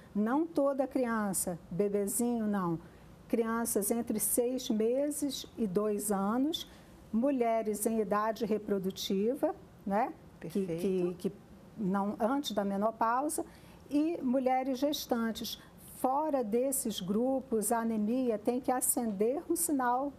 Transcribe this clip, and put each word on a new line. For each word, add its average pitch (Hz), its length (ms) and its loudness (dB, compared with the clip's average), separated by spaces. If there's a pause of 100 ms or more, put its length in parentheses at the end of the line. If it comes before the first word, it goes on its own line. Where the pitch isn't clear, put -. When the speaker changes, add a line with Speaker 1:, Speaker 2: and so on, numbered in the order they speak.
(140)
Speaker 1:
Não 240 320 2
toda 277 400 2
criança, 220 720 -2 (120)
bebezinho, 208 760 0
não. 185 320 0 (480)
Crianças 226 640 0
entre 233 300 -2
seis 254 480 0
meses 262 800 0 (100)
e 226 100 0
dois 208 460 0
anos, 226 560 0 (440)
mulheres 226 760 0
em 226 140 2
idade 214 440 0
reprodutiva, 208 1120 0 (320)
né? 208 260 0 (280)
Que, - 80 -12
Speaker 2:
Perfeito. 185 680 0
Speaker 1:
que, 180 140 -2
que - 60 -14 (400)
não, 202 440 0
antes 262 320 0
da 202 120 0
menopausa, 226 840 0 (440)
e 302 320 2
mulheres 262 560 2
gestantes. 233 800 0 (420)
Fora 277 440 2
desses 240 560 0
grupos, 226 720 0
a 233 80 2
anemia 226 580 0
tem 247 220 0
que 254 100 -2
acender 247 800 0
um 339 80 2
sinal 262 640 2